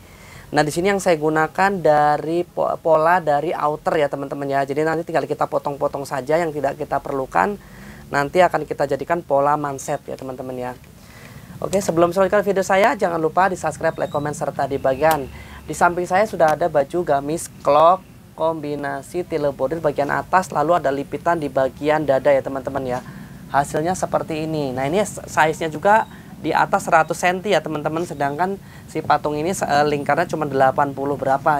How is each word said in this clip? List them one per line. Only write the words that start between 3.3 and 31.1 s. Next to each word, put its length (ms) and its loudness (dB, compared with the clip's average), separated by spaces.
outer 560 0
ya, 0 -
teman-teman, 400 -6
ya. 160 0
Jadi 240 -2
nanti 240 -2
tinggal 160 0
kita 240 -2
potong-potong 560 -4
saja 320 -2
yang 160 0
tidak 240 -2
kita 240 -4
perlukan. 560 -2
Nanti 320 4
akan 240 0
kita 160 -2
jadikan 400 -2
pola 320 2
manset 480 -6
ya, 80 -10
teman-teman, 400 -10
ya. 240 -8
Oke, 160 0
sebelum 320 4
saya 160 4
lanjutkan 160 2
video 160 2
saya, 320 4
jangan 240 -2
lupa 320 2
di 80 -2
subscribe, 400 -2
like, 160 -4
komen, 240 -4
serta 320 -4
di 80 -2
bagian 480 2
di 80 -8
samping 320 0
saya 240 2
sudah 240 2
ada 160 0
baju 320 0
gamis 480 -2
clock 400 6
kombinasi 880 -4
tile 240 -2
bordir 320 -2
bagian 320 0
atas, 400 2
lalu 240 4
ada 160 0
lipitan 480 -2
di 80 -4
bagian 560 0
dada 240 4
ya, 160 6
teman-teman, 400 -6
ya. 160 -4
Hasilnya 480 0
seperti 480 -4
ini. 320 -4
Nah, 80 -2
ini 160 0
size-nya 720 -2
juga 320 4
di 160 -4
atas 320 2
seratus 320 4
senti 400 0
ya, 80 0
teman-teman, 400 -2
sedangkan 560 -2
si 160 -6
patung 320 0
ini, 240 -2
eh, 320 2
lingkarnya 400 0
cuma 160 -2
delapan 480 2
puluh 240 -2